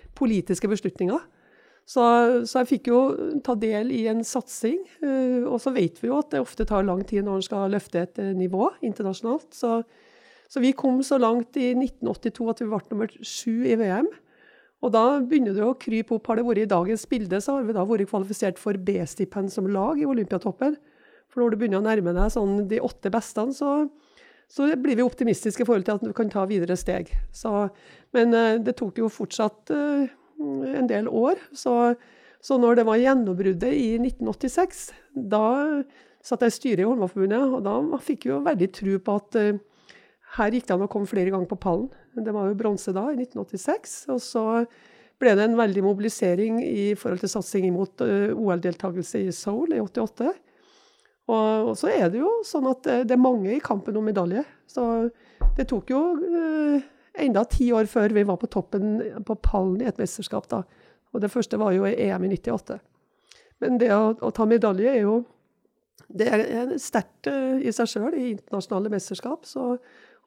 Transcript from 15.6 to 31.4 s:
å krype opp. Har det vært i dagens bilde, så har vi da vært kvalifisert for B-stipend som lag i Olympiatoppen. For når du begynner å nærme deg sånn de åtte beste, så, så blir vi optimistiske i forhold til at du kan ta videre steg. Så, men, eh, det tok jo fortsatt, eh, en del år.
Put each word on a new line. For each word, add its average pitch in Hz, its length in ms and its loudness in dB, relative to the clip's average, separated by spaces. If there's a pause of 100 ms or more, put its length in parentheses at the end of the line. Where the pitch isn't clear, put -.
å 254 100 2
krype 220 400 -2
opp. 214 140 -6
Har 220 100 2
det 240 80 0
vært 214 160 2
i 208 80 -2
dagens 190 380 0
bilde, 202 340 -2
så 277 140 -2
har 254 100 -2
vi 226 80 -2
da 185 80 0
vært 202 240 0
kvalifisert 196 540 -4
for 202 160 -2
B-stipend 190 760 -4
som 190 160 -2
lag 202 320 0
i 294 80 0
Olympiatoppen. 233 720 -2 (500)
For - 140 -4
når 233 100 4
du 214 80 -2
begynner 202 220 0
å 214 80 0
nærme 185 260 2
deg 202 160 2
sånn 202 380 0
de 220 100 0
åtte - 320 -4
beste, 214 320 -2 (140)
så, 285 160 0 (760)
så 277 220 0 (100)
blir 262 160 2
vi 233 80 2
optimistiske 233 640 0
i - 20 -4
forhold 214 220 2
til 208 80 0
at 220 100 -4
du 208 80 -6
kan 214 160 -2
ta 196 160 0
videre 180 320 -2
steg. 180 320 -4 (240)
Så, 208 320 -2 (480)
men, 240 160 6
eh, 226 320 4
det 240 160 -2
tok 226 240 -4
jo 220 80 0
fortsatt, - 640 -4
eh, 285 400 0 (240)
en 269 480 -2
del 220 240 -2
år. 262 240 2 (160)